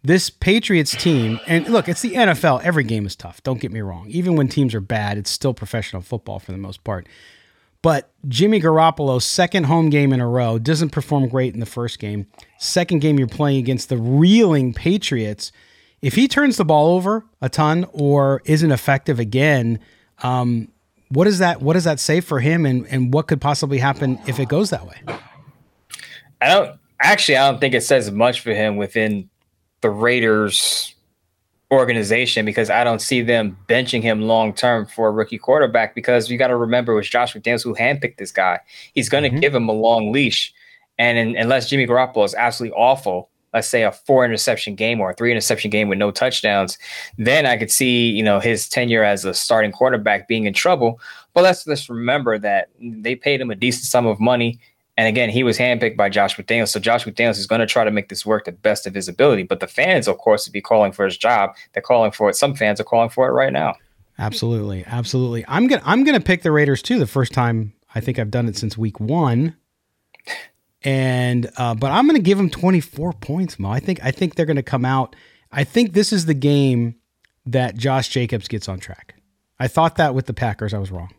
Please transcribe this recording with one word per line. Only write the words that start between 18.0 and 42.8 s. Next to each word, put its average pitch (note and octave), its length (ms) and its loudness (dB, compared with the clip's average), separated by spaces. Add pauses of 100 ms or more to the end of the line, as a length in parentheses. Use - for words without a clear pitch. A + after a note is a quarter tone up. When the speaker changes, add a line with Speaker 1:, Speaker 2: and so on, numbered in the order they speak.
Speaker 1:
isn't D#3 260 2
effective C3+ 480 0
again, A#2+ 600 2 (420)
um, B2 460 -2 (420)
what C#3+ 140 2
does G3+ 160 4
that, E3+ 220 0
what C#3+ 120 2
does F3 120 2
that D3+ 140 0
say E3 220 0
for C#3 200 -2
him, D#3 260 2
and, B2+ 200 0
and B2+ 260 0
what D#3 140 0
could D3+ 140 -2
possibly C#3+ 380 -2
happen C3+ 480 -2
if A#2+ 120 -6
it B2+ 100 -2
goes D#3+ 200 0
that - 160 -6
way? - 160 -20 (1400)
Speaker 2:
I C3 100 2
don't, F#3+ 300 2 (200)
actually, D#3 380 4
I C#3 120 6
don't A#2+ 100 -2
think C3+ 140 0
it - 80 2
says A#2 300 2
much A#2 300 2
for A2+ 120 -4
him G#2+ 220 0
within G#2 540 -2 (520)
the A2+ 80 2
Raiders A2 1040 0 (800)
organization, A#2 720 2
because G#2+ 240 -2
I A2+ 140 2
don't B2 160 0
see B2 220 -2
them A2+ 360 0 (120)
benching A#2+ 320 0
him A2 220 0
long-term A2+ 640 0
for A2+ 200 -2
a G#2+ 40 4
rookie A2 260 -2
quarterback, C3+ 580 2
because A#2+ 340 0
you A#2+ 80 -6
gotta B2 200 2
remember A#2+ 360 0
it G#2+ 40 2
was G2+ 120 -4
Josh A#2+ 240 0
McDaniels A#2 300 -4
who A#2 100 -6
handpicked B2+ 440 -2
this G2 140 -12
guy. F#2 280 0 (340)
He's A#2+ 160 -2
gonna C#3 200 0
Speaker 1:
Mm-hmm. C3 100 -2
Speaker 2:
give C#3+ 160 0
him A2+ 140 0
a A2 40 0
long A2 380 2
leash. C3 420 -2 (460)
And A#2 180 2
in, A2+ 200 -2
unless A#2 320 0
Jimmy C3+ 180 0
Garoppolo B2 380 2
is G2 100 -4
absolutely A#2 400 -4
awful, A2+ 540 0 (240)